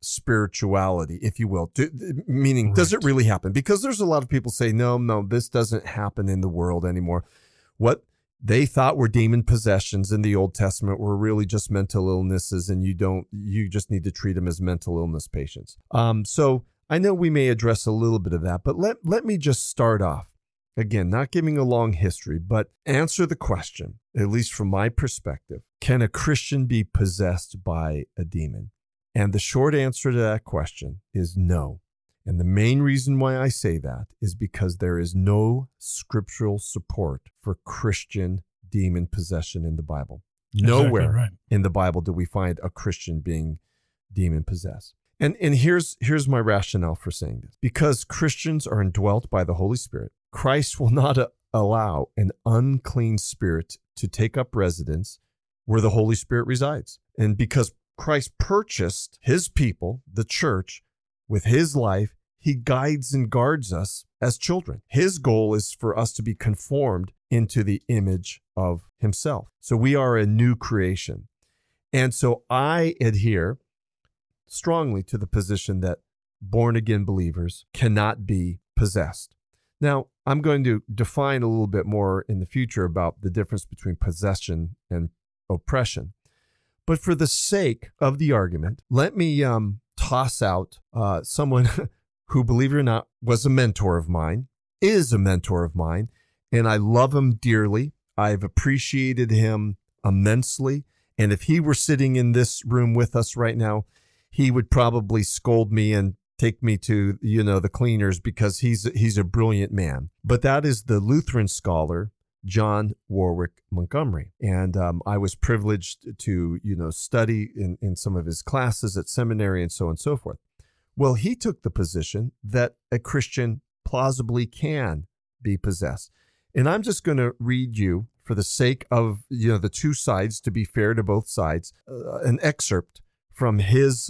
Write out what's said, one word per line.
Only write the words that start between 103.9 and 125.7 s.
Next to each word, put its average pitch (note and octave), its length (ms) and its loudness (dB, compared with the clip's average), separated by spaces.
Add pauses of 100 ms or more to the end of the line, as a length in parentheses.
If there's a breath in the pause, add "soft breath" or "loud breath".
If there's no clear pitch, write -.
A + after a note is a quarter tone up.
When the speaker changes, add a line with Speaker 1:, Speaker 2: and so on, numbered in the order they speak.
Speaker 1:
he C3+ 220 2
would A#2+ 180 2
probably A#2 540 4
scold A2+ 480 2
me G#2+ 220 4
and G2 220 0 (220)
take A#2 240 0
me A2 160 2
to, G2+ 440 0
you A2 220 2
know, G2 160 2
the F#2 100 -2
cleaners G#2 500 0
because G#2 400 -2
he's, A2+ 240 0 (100)
he's G#2+ 240 2
a G2+ 60 2
brilliant G2+ 480 0
man. D#2+ 380 -4 (140)
But A#2 200 0
that C#3 220 2
is A#2+ 180 0
the G#2+ 160 2
Lutheran A2+ 480 0
scholar, E2+ 640 -2 (340)
John G#2 460 0 (160)
Warwick F2+ 640 -2
Montgomery. F#2 680 -4
And, F#2 380 0
um, F2 280 -2
I G#2 120 -2
was G2 160 -2
privileged G#2 880 -4
to, F2 420 -2
you G2+ 140 -4
know, E2 160 -4
study A2 640 -2
in, F2+ 260 -4
in F#2+ 140 -2
some F#2+ 200 -4
of E2 120 -4
his E2+ 160 -8
classes A#2+ 540 -2
at F2 120 -6
seminary G#2+ 540 0
and E2+ 80 -4
so - 140 -6
on E2 60 -2
and D#2+ 80 -4
so D3 160 -2
forth. - 220 -10 (580)
Well, C3 200 2
he F3 200 0
took A3+ 280 -4
the G2+ 80 -2
position F2+ 600 -4 (120)
that A#2+ 320 0 (160)
a A#2+ 80 0
Christian B2 600 -4 (240)
plausibly B2+ 600 0
can A#2+ 640 -4 (340)
be G2+ 160 0
possessed. E2+ 540 -4 (420)